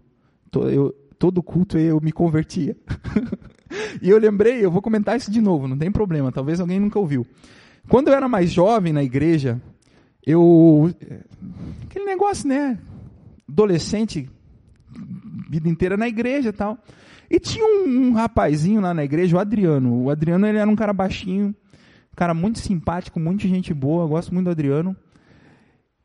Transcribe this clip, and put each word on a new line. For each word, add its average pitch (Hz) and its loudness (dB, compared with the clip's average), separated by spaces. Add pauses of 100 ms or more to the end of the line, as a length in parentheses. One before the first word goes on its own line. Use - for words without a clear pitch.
(520)
to-, 131 0
eu, 139 2 (260)
todo 180 0
culto 175 -2
eu 156 2
me 156 -2
convertia. 160 -2
<laughs> - -8 (540)
E 175 0
eu 214 8
lembrei, 214 2
eu 180 2
vou 190 0
comentar 214 -2
isso 269 -8
de 220 0
novo, 160 0
não 131 -4
tem 160 -2
problema, 160 -2
talvez 156 -4
alguém 185 -2
nunca 208 -2
ouviu. 143 -2 (600)
Quando 269 6
eu 277 6
era 262 2
mais 247 2
jovem 180 2
na 143 0
igreja, 139 0 (640)
eu, 165 8 (920)
aquele 403 -10
negócio, 392 -2
né, 262 -2 (680)
adolescente, 180 -2 (1200)
vida 160 -2
inteira 180 -2
na 226 -2
igreja 247 -2
e 208 -6
tal. 208 -8 (520)
E 370 0
tinha - -2
um, 285 2
um 247 4
rapazinho 208 0
lá 180 -2
na 156 -2
igreja, 165 0
o 180 2
Adriano. 151 0
O 135 0
Adriano, 170 0
ele 214 0
era 214 2
um 214 2
cara 208 -2
baixinho, 190 -4
um - -16
cara 175 -2
muito 196 -2
simpático, 175 -6
muito 185 -2
gente 185 -2
boa, 151 -2
eu 160 -2
gosto 160 -4
muito 180 -2
do 180 -2
Adriano. 160 -2 (1080)